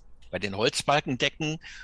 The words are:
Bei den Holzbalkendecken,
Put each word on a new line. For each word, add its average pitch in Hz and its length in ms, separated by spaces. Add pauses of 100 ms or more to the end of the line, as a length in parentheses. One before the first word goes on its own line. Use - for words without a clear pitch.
(320)
Bei - 80
den 95 160
Holzbalkendecken, 143 1040 (240)